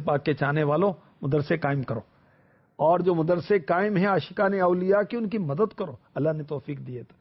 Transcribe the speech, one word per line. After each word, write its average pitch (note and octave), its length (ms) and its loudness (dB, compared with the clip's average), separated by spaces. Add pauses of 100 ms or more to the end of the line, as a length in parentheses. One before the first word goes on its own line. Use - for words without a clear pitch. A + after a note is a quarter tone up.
پاک D3 200 0
کے D#3 80 0
چاہنے D3 300 0
والوں D#3+ 300 2 (280)
مدرسے D3+ 360 0
قائم C#3+ 260 -2
کرو، A#2 180 -8 (720)
اور E3+ 240 4
جو F3 160 2
مدرسے F3 440 2
قائم F#3+ 360 0
ہیں F#3 120 2
عاشقان G3 460 0
اولیاء F#3 480 2
کی، A#3+ 160 -4
ان A3+ 120 -4
کی A3+ 80 -4
مدد E3+ 380 -2
کرو، E3 200 -8 (200)
اللہ D3+ 180 0
نے D#3 100 -8
توفیق C#3+ 360 -10
دی B2+ 180 -12
ہے A#2 60 -14
تو۔ - 180 -20